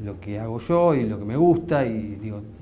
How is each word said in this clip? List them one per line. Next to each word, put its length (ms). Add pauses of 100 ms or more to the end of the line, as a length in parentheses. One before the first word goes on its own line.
lo 160
que 200
hago 200
yo 360
y 120
lo 120
que 60
me 120
gusta, 480
y 360
digo, 200 (200)